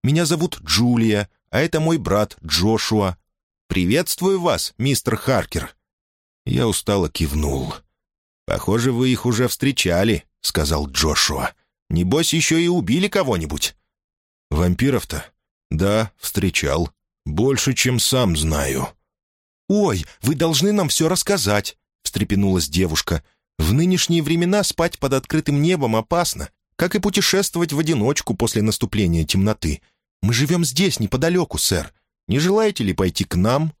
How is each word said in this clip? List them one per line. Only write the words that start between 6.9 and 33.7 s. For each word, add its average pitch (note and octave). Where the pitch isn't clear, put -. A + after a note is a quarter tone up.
кивнул. C#2+
"Похоже, A#2
вы B2+
их A#2+
уже B2
встречали", — G#2
сказал D2
Джошуа. C#2+
"Небось, A2+
еще D#3+
и E3+
убили F3
кого-нибудь?" F2+
"Вампиров-то? F2+
Да, G2+
встречал. E2
Больше, A#2+
чем B2+
сам A2+
знаю". C#2+
"Ой, F3
вы D3
должны E3
нам G3+
все D#3+
рассказать", — B2
встрепенулась F#2+
девушка. D#2+
"В D#2+
нынешние E3+
времена F3
спать -
под C#3
открытым C#3+
небом D3
опасно, E3+
как F3
и G#3
путешествовать F#3
в C#3+
одиночку C#3+
после A2
наступления G2
темноты. F#2+
Мы G#2+
живем D3+
здесь, D#3
неподалеку, E3
сэр. D#2+
Не A#2
желаете G3+
ли F#2+
пойти F#2
к -
нам?" C3